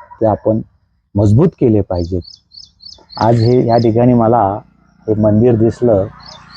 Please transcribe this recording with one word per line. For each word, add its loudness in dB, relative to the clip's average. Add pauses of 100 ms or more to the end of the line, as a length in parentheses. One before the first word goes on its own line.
(200)
ते 0
आपण -2 (540)
मजबूत 2
केले 0
पाहिजेत. -6 (960)
आज 0
हे 0
या 0
ठिकाणी 2
मला 0 (480)
हे -2
मंदिर 2
दिसलं 0 (500)